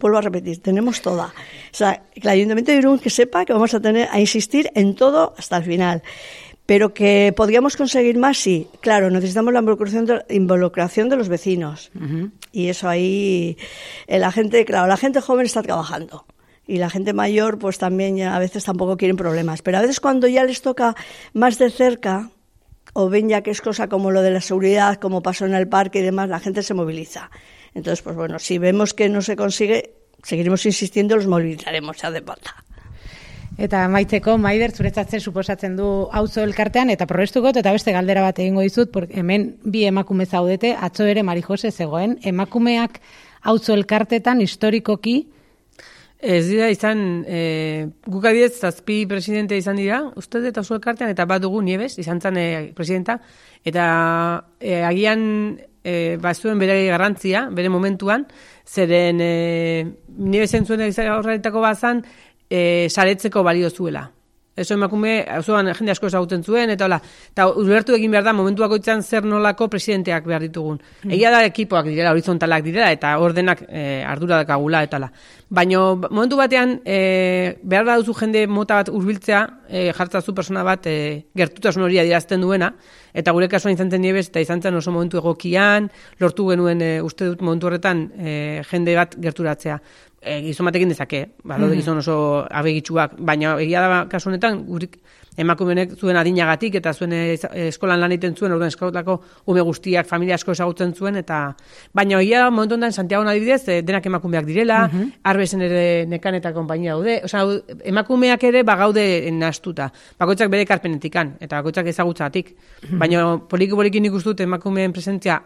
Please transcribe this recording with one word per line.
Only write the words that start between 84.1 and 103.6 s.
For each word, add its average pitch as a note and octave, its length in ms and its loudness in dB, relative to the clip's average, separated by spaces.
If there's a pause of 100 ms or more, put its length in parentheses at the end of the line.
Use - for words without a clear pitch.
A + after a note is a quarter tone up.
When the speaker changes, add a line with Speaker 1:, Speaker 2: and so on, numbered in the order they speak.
Speaker 3:
eta E3+ 120 -4
izan E3+ 220 -2
zen F#3 140 -2
oso E3 160 -2
momentu E3+ 260 -2
egokian, F#3+ 720 2 (300)
lortu F#3 300 0
genuen, F3 300 2
eh, D#3+ 220 -2
uste E3 220 -6
dut F3 180 -4
momentu E3+ 240 -2
horretan, F3 540 -2
eh, D3+ 500 -8
jende F3 240 0
bat E3+ 260 0
gerturatzea. D3+ 640 -6 (440)
Eh, D3 140 -6
gizon D#3 240 -4
batekin F3+ 240 2
dezake, C#3 440 -4 (120)
ba, C#3 140 -8
daude - 160 2
Speaker 2:
Mhm. D#3 80 0
Speaker 3:
gizon D#3 160 -2
oso D3 520 0
abegitsuak, D#3 680 -2
baina D#3 420 0
egia E3+ 220 0
da, F3+ 260 2
kasu F#3 220 -6
honetan, F#3+ 340 -2
gurik E3+ 320 -8 (400)
emakumenek F3 640 0
zuen F3+ 180 0
adinagatik E3+ 600 2
eta D#3+ 180 -2
zuen, F3 180 -6
eh, E3+ 220 -2
iz-, D#3+ 180 -6
eh, E3+ 160 -6
eskolan F3 320 0
lan F3 120 2
egiten F3 220 -2
zuen, F#3+ 180 -2
orduan E3 160 0
eskolako F3+ 520 -4 (260)
ume F3+ 140 2
guztiak, E3+ 460 0
familia F3 300 0
asko F3+ 160 -4
ezagutzen F3 420 -2
zuen, G3 220 -4
eta, D3+ 380 -6 (380)
baina G3 300 2
egia A3+ 160 4
da, B3 120 6
momentu A3 260 0
honetan, A#3 180 0
Santiago G3 340 0
adibidez, A3+ 400 0